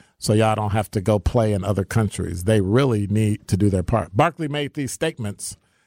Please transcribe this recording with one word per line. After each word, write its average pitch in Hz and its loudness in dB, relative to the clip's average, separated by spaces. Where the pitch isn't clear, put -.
so - 0
y'all 110 4
don't 104 -2
have 104 -2
to 110 -2
go 104 2
play 110 0
in 95 -2
other 98 0
countries." 90 -2
They 110 4
really 104 2
need 107 0
to 104 0
do 101 4
their 92 0
part. 92 -2
Barkley 156 0
made 143 -4
these 135 -4
statements 156 -6